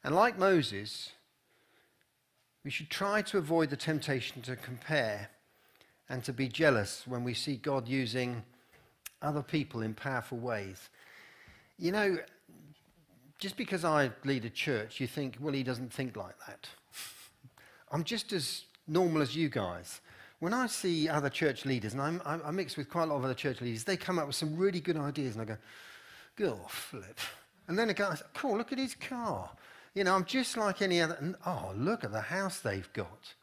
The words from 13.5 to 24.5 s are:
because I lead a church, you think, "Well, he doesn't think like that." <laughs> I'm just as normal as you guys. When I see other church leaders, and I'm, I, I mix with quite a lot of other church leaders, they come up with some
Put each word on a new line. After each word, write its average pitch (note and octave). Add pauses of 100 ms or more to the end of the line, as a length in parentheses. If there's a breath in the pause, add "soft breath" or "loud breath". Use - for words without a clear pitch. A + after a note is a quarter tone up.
because F#3+
I D3+ (120)
lead C3+
a A#2
church, A2+
you B2+
think, C3
"Well, D3
he C3+
doesn't B2
think B2+
like F#2
that." - (240)
<laughs> -
I'm D#3
just -
as D#3+ (240)
normal D#3+
as B2+
you D#3
guys. F2 (380 loud breath)
When E3+
I B3
see E3+
other D3
church C#3
leaders, A2
and C3+
I'm, E3
I, D#3
I D3+
mix F3
with C#3+
quite E3+
a -
lot D3+
of B2+
other B2+
church B2+
leaders, A#2
they F#3+
come F3+
up D#3
with C#3
some D#3